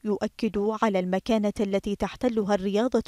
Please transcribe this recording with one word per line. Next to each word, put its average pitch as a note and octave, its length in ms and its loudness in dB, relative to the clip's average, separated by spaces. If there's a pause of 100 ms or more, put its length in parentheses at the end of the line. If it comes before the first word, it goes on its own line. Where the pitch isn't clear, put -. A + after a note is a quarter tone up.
يؤكد G#3 540 -2 (240)
على G#3 160 2
المكانة G3 640 0
التي G3 360 -2
تحتلها G#3+ 580 0
الرياضة G#3 540 2